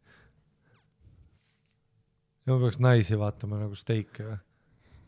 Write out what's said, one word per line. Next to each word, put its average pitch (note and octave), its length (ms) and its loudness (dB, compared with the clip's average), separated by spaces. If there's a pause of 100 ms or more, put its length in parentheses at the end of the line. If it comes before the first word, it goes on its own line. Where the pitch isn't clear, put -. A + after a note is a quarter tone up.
(2500)
Ja C3 80 4
ma B2 80 2
peaks A2 180 0
naisi A2+ 380 4
vaatama G#2 420 -6
nagu G2+ 160 -8
steike G#2+ 480 -6
või? A2 120 -10 (720)